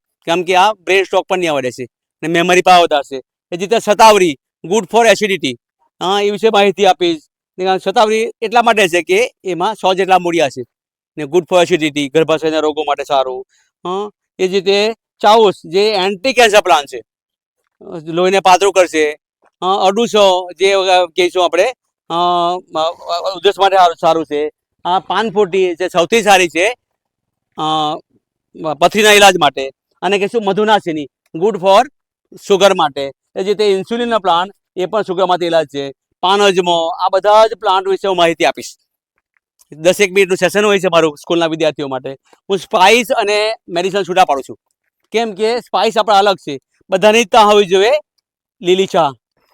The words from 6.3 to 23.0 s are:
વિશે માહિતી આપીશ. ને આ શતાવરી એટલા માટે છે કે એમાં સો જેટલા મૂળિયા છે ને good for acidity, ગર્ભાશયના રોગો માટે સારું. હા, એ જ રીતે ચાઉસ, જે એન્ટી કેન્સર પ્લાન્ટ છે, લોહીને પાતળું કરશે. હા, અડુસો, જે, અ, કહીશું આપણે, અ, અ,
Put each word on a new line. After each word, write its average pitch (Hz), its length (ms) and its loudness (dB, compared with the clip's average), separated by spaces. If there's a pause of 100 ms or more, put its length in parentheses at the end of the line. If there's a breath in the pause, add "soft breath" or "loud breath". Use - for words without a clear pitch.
વિશે 208 180 0
માહિતી 202 380 2
આપીશ. 175 360 0 (360)
ને 185 80 -4
આ 190 100 0
શતાવરી 220 540 -2 (120)
એટલા 233 200 0
માટે 220 260 2
છે 170 140 -2
કે 190 280 -2 (140)
એમાં 185 300 -6
સો 185 200 -2
જેટલા 185 240 2
મૂળિયા 170 300 -2
છે 123 160 -12 (520)
ને 156 60 -10
good 151 300 -2
for 180 120 4
acidity, 147 440 -2
ગર્ભાશયના 156 500 0
રોગો 151 260 -2
માટે 143 200 -4
સારું. 131 400 -4 (400)
હા, 196 260 -8 (280)
એ 185 100 -2
જ 180 60 -4
રીતે 202 400 0 (260)
ચાઉસ, 214 340 4 (100)
જે 190 260 -2
એન્ટી 202 420 -4
કેન્સર 214 280 4
પ્લાન્ટ 156 280 2
છે, 123 120 -14 (1040)
લોહીને 185 340 0
પાતળું 185 320 4
કરશે. 160 400 0 (500)
હા, 196 240 0
અડુસો, 196 600 2 (100)
જે, 196 140 2
અ, 185 340 2
કહીશું 180 380 0
આપણે, 175 280 0 (380)
અ, 165 40 -6 (600)
અ, 170 600 -6